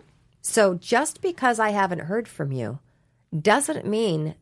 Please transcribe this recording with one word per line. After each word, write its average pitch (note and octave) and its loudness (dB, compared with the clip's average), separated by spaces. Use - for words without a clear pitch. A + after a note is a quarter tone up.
So G3+ 4
just A#3+ -2
because C4 0
I A3 2
haven't F#3+ 0
heard G#3 -4
from C#3+ -6
you B2 -4
doesn't B3 2
mean F3 -2